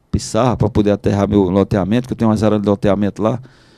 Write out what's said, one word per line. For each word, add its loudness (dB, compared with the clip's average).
pissarra, 0
pra 0
poder 0
aterrar 0
meu 2
loteamento, 0
que -8
eu -6
tenho 2
umas 0
áreas 2
de -2
loteamento 0
lá, -2